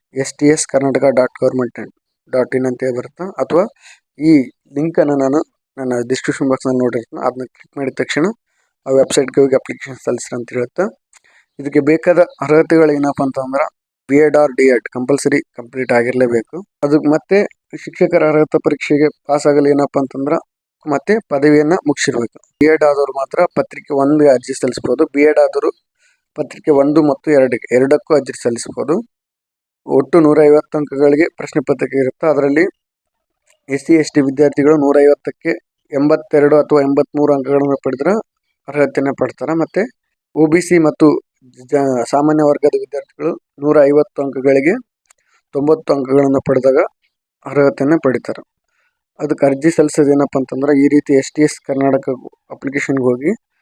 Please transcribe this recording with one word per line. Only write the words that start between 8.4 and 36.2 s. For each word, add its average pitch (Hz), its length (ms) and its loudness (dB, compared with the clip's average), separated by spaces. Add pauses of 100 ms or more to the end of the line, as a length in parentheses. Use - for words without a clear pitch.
ಆ 139 40 -4
ವೆಬ್ಸೈಟ್‌ಗೆ 135 500 0
ಹೋಗಿ 139 140 2
ಅಪ್ಲಿಕೇಶನ್ 131 500 -8
ಸಲ್ಲಿಸ್ರಿ 123 320 -8
ಅಂತ 120 160 -12
ಹೇಳ್ತಾ, 123 320 -6 (720)
ಇದಕ್ಕೆ 139 220 -4
ಬೇಕಾದ 160 380 0
ಅರ್ಹತೆಗಳು 160 720 2
ಏನಪ್ಪ 143 300 -2
ಅಂತಂದ್ರೆ, 135 460 -6 (400)
ಬಿ 135 80 2
ಎಡ್ 147 200 4
or 147 200 0
ಡಿ 131 120 4
ಎಡ್ 120 240 0
ಕಂಪಲ್ಸರಿ 135 500 -2
ಕಂಪ್ಲೀಟ್ 123 500 -10
ಆಗಿರಲೇಬೇಕು. 123 720 -2 (180)
ಅದಕ್ಕೆ 147 280 0
ಮತ್ತೆ 190 360 0 (300)
ಶಿಕ್ಷಕರ 160 520 -2
ಅರ್ಹತಾ 156 360 0
ಪರೀಕ್ಷೆಗೆ 147 440 0 (180)
ಪಾಸ್ 147 200 -2
ಆಗಲು 143 220 2
ಏನಪ್ಪ 143 300 0
ಅಂತಂದ್ರೆ, 139 380 -4 (540)
ಮತ್ತೆ 190 280 -2 (100)
ಪದವಿಯನ್ನ 147 440 2
ಮುಗಿಸಿರ್ಬೇಕು. 139 680 -4 (200)
ಬಿ 147 60 4
ಎಡ್ 156 180 2
ಆದವರು 139 280 0
ಮಾತ್ರ 135 320 -4 (100)
ಪತ್ರಿಕೆ 139 400 -6
ಒಂದ್ಗೆ 143 340 2
ಅರ್ಜಿ 127 240 0
ಸಲ್ಲಿಸ್ಬೋದು. 127 520 -4
ಬಿ 143 180 -2
ಎಡ್ 151 160 4
ಆದವರು 143 320 0 (640)
ಪತ್ರಿಕೆ - 360 -4
ಒಂದು 147 320 4
ಮತ್ತು 147 280 -2
ಎರಡಕ್ಕೆ, 131 440 2
ಎರಡಕ್ಕೂ 139 400 2
ಅರ್ಜಿ 131 280 -2
ಸಲ್ಲಿಸ್ಬೋದು. 120 600 -4 (840)
ಒಟ್ಟು 135 340 2
ನೂರೈವತ್ತು 151 580 4
ಅಂಕಗಳಿಗೆ 147 460 0 (120)
ಪ್ರಶ್ನೆ - 320 -6
ಪತ್ರಿಕೆ 135 340 -2
ಇರುತ್ತೆ. 131 240 -4
ಅದರಲ್ಲಿ 147 400 0 (1080)
ಎಸ್ 139 120 -6
ಸಿ, 165 80 2
ಎಸ್ 156 200 0
ಟಿ 151 60 2
ವಿದ್ಯಾರ್ಥಿಗಳು 139 560 2
ನೂರೈವತ್ತಕ್ಕೆ 143 720 0 (420)
ಎಂಬತ್ತೆರಡು 147 640 2